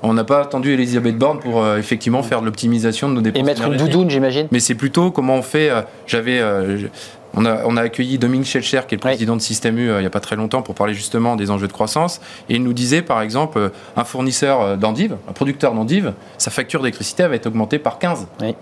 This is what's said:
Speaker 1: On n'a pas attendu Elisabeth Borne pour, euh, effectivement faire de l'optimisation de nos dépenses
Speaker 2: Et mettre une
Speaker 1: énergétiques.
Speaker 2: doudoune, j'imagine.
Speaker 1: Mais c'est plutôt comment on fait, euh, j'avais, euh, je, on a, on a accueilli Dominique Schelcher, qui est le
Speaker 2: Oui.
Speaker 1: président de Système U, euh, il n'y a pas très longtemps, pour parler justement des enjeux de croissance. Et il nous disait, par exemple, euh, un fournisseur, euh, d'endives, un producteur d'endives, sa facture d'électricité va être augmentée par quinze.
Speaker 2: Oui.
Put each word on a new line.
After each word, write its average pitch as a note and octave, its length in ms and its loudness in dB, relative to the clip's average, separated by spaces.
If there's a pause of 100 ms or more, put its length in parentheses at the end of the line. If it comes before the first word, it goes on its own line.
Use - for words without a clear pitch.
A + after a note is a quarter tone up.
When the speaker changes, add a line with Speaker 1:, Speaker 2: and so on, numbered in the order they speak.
Speaker 1:
On A2+ 100 2
n'a A2+ 120 2
pas C#3+ 160 4
attendu C#3 320 0
Elisabeth A#2+ 440 2
Borne C#3+ 220 2
pour, A2+ 240 0
euh, G#2+ 140 2
effectivement A#2 440 0
faire A#2 200 -2
de A2+ 40 -4
l'optimisation A2+ 640 0
de C3+ 40 0
nos A#2+ 80 0
dépenses A2 180 2
Speaker 2:
Et C3 40 0
mettre C#3 180 0
une A2+ 60 0
Speaker 1:
énergétiques. C#3+ 260 2
Speaker 2:
doudoune, F3+ 160 4
j'imagine. C#3 420 0
Speaker 1:
Mais B2 80 2
c'est A#2 160 0
plutôt C#3 340 2
comment C3 260 2
on B2+ 60 2
fait, D3+ 280 2
euh, A#2 120 2 (240)
j'avais, B2 340 0
euh, G2+ 380 0
je, G#2 100 -6 (460)
on A2 120 2
a, A2+ 200 2
on A#2 120 2
a A#2 40 2
accueilli B2+ 380 -2
Dominique C3 280 2
Schelcher, C3 400 0
qui A2+ 80 -2
est - 20 -6
le A2+ 120 -2
Speaker 2:
Oui. C3+ 60 2
Speaker 1:
président A#2 200 0
de A2 60 -2
Système A2+ 380 -2
U, A#2+ 100 2
euh, G#2+ 80 2
il G2 40 2
n'y F#2+ 40 0
a F#2 60 -2
pas G2+ 80 -2
très - 160 -4
longtemps, A2 260 -2
pour G2 140 -10
parler G#2 180 0
justement A#2 420 0
des G2+ 140 -2
enjeux G2+ 180 0
de F#2+ 60 -6
croissance. - 460 -2 (300)
Et B2 60 2
il B2 80 0
nous B2 100 0
disait, B2 280 2
par B2+ 200 0
exemple, B2 360 -2
euh, G2+ 120 2 (260)
un A#2+ 80 0
fournisseur, C3 580 0
euh, G2 140 2
d'endives, A2 400 0 (140)
un - 40 -10
producteur C#3 400 0
d'endives, A#2+ 400 0 (240)
sa - 140 -4
facture C#3 300 -2
d'électricité B2+ 460 0
va D3 80 2
être A2+ 120 -4
augmentée A2 320 0
par - 180 -2
quinze. C#3 300 -2 (140)
Speaker 2:
Oui. A2+ 200 -4